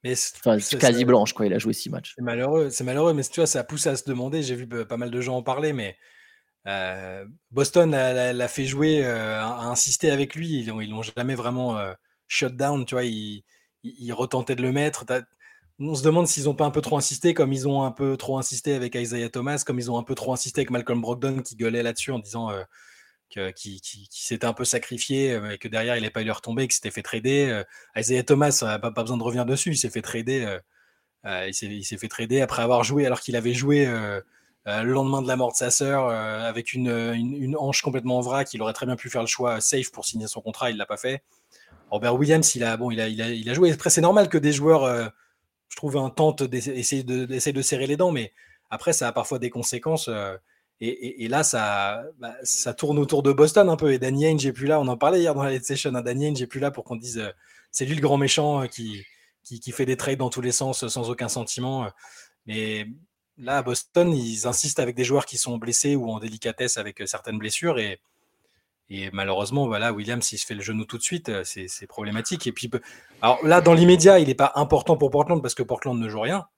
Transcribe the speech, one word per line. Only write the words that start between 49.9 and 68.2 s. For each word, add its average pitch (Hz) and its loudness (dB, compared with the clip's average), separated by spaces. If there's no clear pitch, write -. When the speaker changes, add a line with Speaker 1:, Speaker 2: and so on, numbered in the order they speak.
Speaker 1:
euh, 101 -6
et, 113 -4
et, 120 -8
et 113 -4
là, 139 2
ça, 104 0
bah, 117 -14
ça - -2
tourne 147 0
autour 143 2
de 139 6
Boston 156 8
un 165 4
peu. 156 4
Et 127 4
Danny 135 2
Ainge 151 4
est 131 2
plus 127 -6
là. 151 4
On 131 0
en 123 -2
parlait 160 4
hier 160 2
dans 139 -2
la 139 0
Late 131 -4
Session, 135 -4
hein. 123 -2
Danny 127 -2
Ainge 139 -2
est 123 -4
plus 135 -10
là 143 0
pour 131 -12
qu'on 123 -8
dise, 117 -10
euh, 101 -6
c'est - -2
lui 143 -2
le 151 -2
grand 143 4
méchant, 143 2
euh, 123 -2
qui, 107 -10
qui, 117 -14
qui 127 -10
fait 131 0
des 127 0
trades 135 -2
dans 127 -2
tous 127 -6
les 123 -2
sens, 135 -2
euh, 117 -6
sans 117 -4
aucun 120 -6
sentiment, 127 -4
euh. 101 -6
Mais 107 -6
là, 135 -2
à 131 0
Boston, 165 2
ils 117 -2
insistent - -2
avec 120 -2
des 127 0
joueurs 131 2
qui - -10
sont 120 -2
blessés 120 0
ou 120 0
en 110 -6
délicatesse 113 -4
avec, 104 -10
euh, 101 -6
certaines 107 -8
blessures. 123 -2
Et, 104 -4